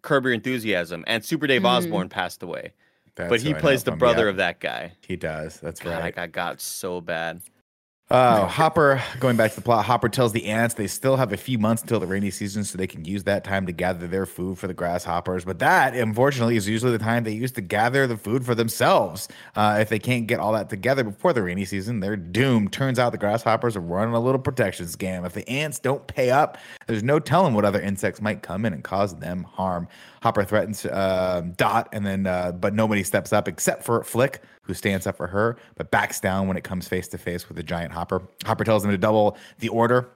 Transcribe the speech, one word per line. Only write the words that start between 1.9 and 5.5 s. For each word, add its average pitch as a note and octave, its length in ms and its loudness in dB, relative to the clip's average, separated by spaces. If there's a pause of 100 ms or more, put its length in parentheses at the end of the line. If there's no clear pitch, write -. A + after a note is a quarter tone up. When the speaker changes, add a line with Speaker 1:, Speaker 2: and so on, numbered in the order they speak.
Speaker 1:
passed F2+ 340 -6
away. - 300 -10 (420)
Speaker 3:
That's F2+ 140 -8
Speaker 1:
But A#2 120 4
he C#3+ 80 -2
Speaker 3:
who D3 60 0
I - 20 -8
know - 40 -4
Speaker 1:
plays C3+ 220 4
the - 80 0
Speaker 3:
from, D#2+ 80 -6
Speaker 1:
brother A#2 260 4
Speaker 3:
yeah. G#2 60 2
Speaker 1:
of F#2 60 -4
that F2 220 -2
guy. C2+ 340 -8 (140)
Speaker 3:
He F2+ 80 -4
does. D#2 440 -8